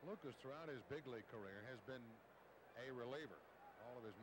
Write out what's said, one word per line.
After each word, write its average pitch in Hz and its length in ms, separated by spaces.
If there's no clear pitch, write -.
Lucas, 151 320
throughout 151 320
his 127 160
big 147 160
league 117 240
career, 101 400
has 131 160
been 127 160
a 131 160
reliever. 123 400
All 123 160
of 113 80
his 98 140